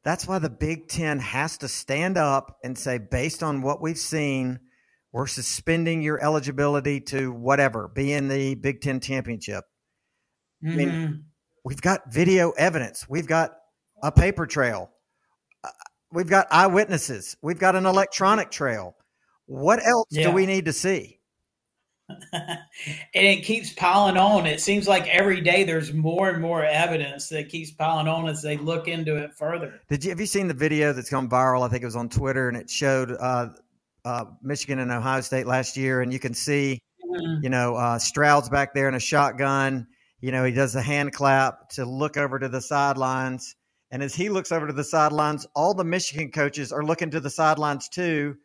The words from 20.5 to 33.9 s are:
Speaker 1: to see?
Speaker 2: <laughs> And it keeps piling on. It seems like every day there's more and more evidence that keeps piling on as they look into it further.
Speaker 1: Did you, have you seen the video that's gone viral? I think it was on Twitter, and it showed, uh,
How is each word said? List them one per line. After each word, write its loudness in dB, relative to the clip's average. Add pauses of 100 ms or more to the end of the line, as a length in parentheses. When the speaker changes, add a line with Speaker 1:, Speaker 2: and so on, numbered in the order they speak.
Speaker 1:
to 0
see? -4 (920)
Speaker 2:
<laughs> -16 (840)
And 6
it 6
keeps -2
piling 4
on. 6
It 0
seems 2
like 4
every 4
day 4
there's -2
more 0
and -4
more 0
evidence 0
that -8
keeps -10
piling 0
on 0
as -4
they -4
look -4
into -2
it -8
further. -6
Speaker 1:
Did -4
you, -2
have -6
you -2
seen -2
the -2
video 2
that's -6
gone -2
viral? 2
I 0
think -2
it -8
was -8
on -4
Twitter, 0
and -4
it -12
showed, 0
uh, -2 (560)